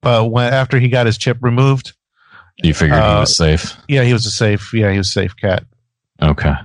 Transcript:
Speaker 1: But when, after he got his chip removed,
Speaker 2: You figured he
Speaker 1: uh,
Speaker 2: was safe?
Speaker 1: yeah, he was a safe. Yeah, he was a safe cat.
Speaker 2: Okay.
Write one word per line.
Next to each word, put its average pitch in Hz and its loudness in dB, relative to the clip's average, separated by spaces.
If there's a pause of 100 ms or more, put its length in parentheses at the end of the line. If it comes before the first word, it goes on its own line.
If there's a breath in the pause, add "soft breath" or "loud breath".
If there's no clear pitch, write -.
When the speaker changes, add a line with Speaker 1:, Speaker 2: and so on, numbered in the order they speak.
Speaker 1:
But 117 0
when, 120 0
after 131 0
he 123 2
got 123 2
his 107 0
chip 120 -2
removed, 127 0 (680 loud breath)
Speaker 2:
You 80 2
figured 120 2
he 107 2
Speaker 1:
uh, 104 2
Speaker 2:
was - -2
safe? 78 0 (120)
Speaker 1:
yeah, 139 2
he 123 2
was 117 -2
a 104 -6
safe. 104 -2
Yeah, 107 0
he 98 0
was 95 -2
a - -8
safe 95 -4
cat. 92 -2 (580)
Speaker 2:
Okay. 76 0 (120)